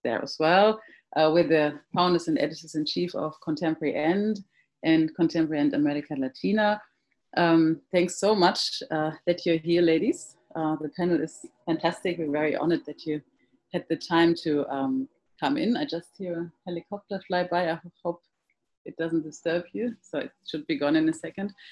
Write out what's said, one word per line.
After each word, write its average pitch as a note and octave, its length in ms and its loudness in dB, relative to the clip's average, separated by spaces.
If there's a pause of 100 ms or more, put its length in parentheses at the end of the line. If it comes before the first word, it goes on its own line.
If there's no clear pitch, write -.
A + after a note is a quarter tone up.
there A#2 180 -2
as - 160 -10
well. G3 440 4 (340)
Uh, D#3 160 6
we're E3 160 4
the D3+ 320 2 (140)
founders F3 340 2
and D3+ 100 2
editors-in-chief D#3+ 760 -4
of - 260 -6
Contemporary D#3 540 -4
End G3 500 0 (380)
and D#3+ 320 2
Contemporary D#3+ 460 0
End D3 120 2
America D3 420 -2
Latina. G#3 680 0 (560)
Um, E3 420 4 (100)
thanks F3+ 300 0
so G#3 140 4
much, F#3+ 560 0
uh, D#3 220 -2 (140)
that F3 200 0
you're E3 100 4
here, E3+ 240 2
ladies. E3+ 560 0 (200)
Uh, D#3 200 -2
the D3+ 140 -6
panel F3 300 0
is - 240 -8 (220)
fantastic. E3+ 500 -2
We're D#3+ 140 -4
very D3+ 240 0
honored D#3+ 320 0
that - 180 -14
you D3+ 160 -4 (520)
had F3 160 -4
the D#3+ 80 -2
time E3 480 2
to, D3 280 0
um, C3+ 360 -2 (320)
come C#3+ 160 0
in. G3 200 0
I D3+ 80 -4
just - 320 -8
hear E3+ 260 -6
a E3+ 100 -10 (120)
helicopter F#3+ 600 -10
fly F3+ 240 0
by. E3+ 220 0
I E3 80 -8 (240)
hope F3 180 -6 (600)
it - 120 -14
doesn't E3 280 -2
disturb E3 480 -4
you, A3 280 -6
so - 200 -8
it - 100 -8 (160)
should - 220 -8
be - 100 -2
gone D3 160 2
in D#3 140 4
a D#3+ 40 2
second. G3 400 -8 (200)